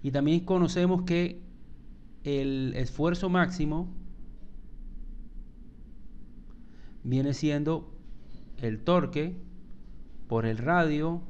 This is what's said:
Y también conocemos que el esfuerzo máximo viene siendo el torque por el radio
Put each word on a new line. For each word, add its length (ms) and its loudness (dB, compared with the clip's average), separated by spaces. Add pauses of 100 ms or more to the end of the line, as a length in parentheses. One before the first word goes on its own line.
Y 80 0
también 300 6
conocemos 640 4
que 360 2 (840)
el 540 0
esfuerzo 540 2
máximo 580 2 (3250)
viene 300 2
siendo 640 0 (640)
el 260 -2
torque 560 4 (880)
por 160 2
el 140 2
radio 720 4